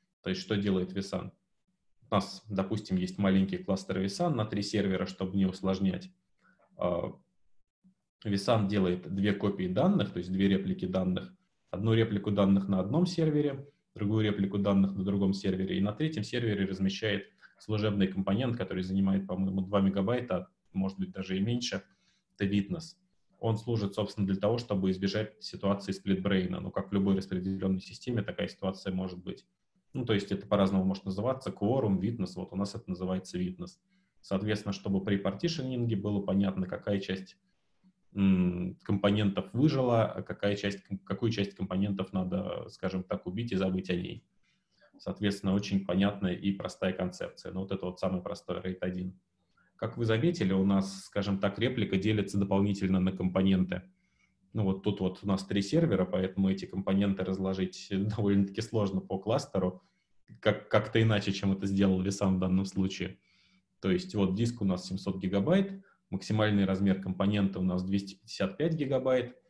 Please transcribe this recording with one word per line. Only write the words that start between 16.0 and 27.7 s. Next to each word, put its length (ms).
сервере 420
размещает 640
служебный 480
компонент, 500
который 260
занимает, 440
по-моему, 340
два 200
мегабайта, 680
может 260
быть, 120
даже 260
и 20
меньше. 440
Это 80
Witness. 520
Он 180
служит, 380
собственно, 320
для 80
того, 220
чтобы 340
избежать 520
ситуации 480
сплитбрейна. 680
Ну, 120
как 180
в 40
любой 220
распределенной 640